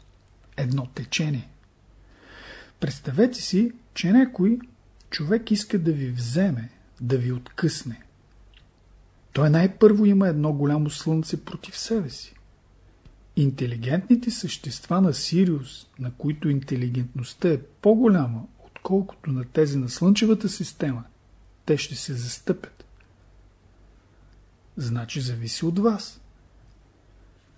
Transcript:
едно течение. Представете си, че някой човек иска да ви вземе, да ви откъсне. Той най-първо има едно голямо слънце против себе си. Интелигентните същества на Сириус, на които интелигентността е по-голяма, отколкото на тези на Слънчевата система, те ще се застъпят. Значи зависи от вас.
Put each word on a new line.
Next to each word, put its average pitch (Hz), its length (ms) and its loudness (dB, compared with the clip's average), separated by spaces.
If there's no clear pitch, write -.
едно 135 280 -2
течение. 143 640 -4
Представете 156 640 -2
си, 233 300 0
че - 180 -2
някой 240 480 4
човек 202 420 -2
иска 208 280 0
да 165 140 2
ви 135 180 -4
вземе, 123 580 -2
да 127 160 0
ви 123 140 -2
откъсне. - 720 -4
Той 151 160 2
най-първо 190 560 6
има 196 220 6
едно 151 260 0
голямо 147 360 0
слънце 160 560 -4
против - 320 -14
себе 208 320 -4
си. - 260 -16
Интелигентните 135 960 0
същества - 680 -4
на 170 120 4
Сириус, 165 760 0
на 123 140 -8
които 156 360 -4
интелигентността 123 1000 -2
е 139 120 0
по-голяма, 190 840 2
отколкото - 640 -4
на 127 140 -4
тези 143 320 2
на 127 120 -2
Слънчевата 202 600 2
система, 139 540 -6
те 156 120 2
ще - 180 -8
се - 180 -8
застъпят. - 720 -6
Значи 120 440 -6
зависи 120 440 -6
от 170 140 -2
вас. 208 420 -2